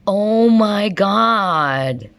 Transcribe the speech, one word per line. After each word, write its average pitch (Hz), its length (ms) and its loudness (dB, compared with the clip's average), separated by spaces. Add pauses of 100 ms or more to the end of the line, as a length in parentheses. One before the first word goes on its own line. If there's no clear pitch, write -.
Oh 214 420 0
my 214 400 2
God. 175 1300 -2